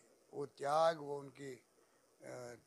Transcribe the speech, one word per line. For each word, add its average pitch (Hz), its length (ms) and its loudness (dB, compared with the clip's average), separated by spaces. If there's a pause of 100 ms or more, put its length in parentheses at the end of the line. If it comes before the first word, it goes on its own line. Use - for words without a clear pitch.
(340)
वो 143 120 -6
त्याग, 156 520 4
वो 143 220 -6
उनकी, 135 440 -12 (600)
अ, 123 320 -10 (120)